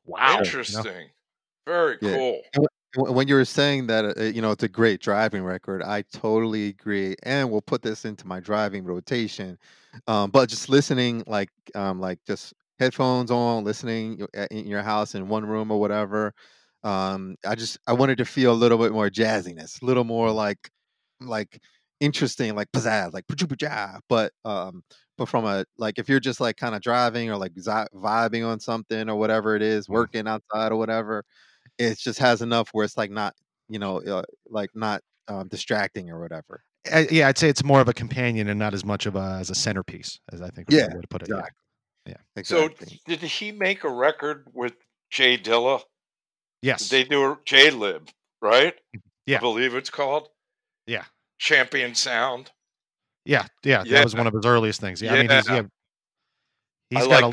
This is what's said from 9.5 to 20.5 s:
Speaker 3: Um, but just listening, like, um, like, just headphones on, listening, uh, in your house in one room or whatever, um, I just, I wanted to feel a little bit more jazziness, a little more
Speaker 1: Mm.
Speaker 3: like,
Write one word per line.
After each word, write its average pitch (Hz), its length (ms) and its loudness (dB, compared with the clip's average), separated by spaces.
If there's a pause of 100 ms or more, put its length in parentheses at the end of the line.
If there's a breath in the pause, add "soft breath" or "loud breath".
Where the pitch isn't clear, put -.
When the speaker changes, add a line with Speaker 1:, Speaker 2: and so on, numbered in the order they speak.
Speaker 3:
Um, 101 240 0
but 127 180 6
just - 200 -10
listening, 127 580 2
like, 101 220 -4 (260)
um, 98 240 -4
like, 92 260 -6
just - 280 -8 (260)
headphones 127 520 0
on, 120 340 0
listening, 110 600 -6 (100)
uh, 101 160 -6
in 107 160 -10
your 101 140 -4
house 107 340 -2
in 95 120 -8
one 107 180 -4
room 110 260 -4
or 104 80 2
whatever, 104 540 -2 (500 soft breath)
um, 95 520 -4 (100)
I 107 100 -2
just, 113 220 -8 (100)
I 120 60 2
wanted 131 260 4
to 123 60 -2
feel 127 280 4
a - 20 4
little 117 220 6
bit 113 160 2
more 104 160 0
jazziness, 95 720 -4
a 127 40 -12
little 123 200 2
more 113 260 0
Speaker 1:
Mm. - 20 -2
Speaker 3:
like, 104 360 -4 (520)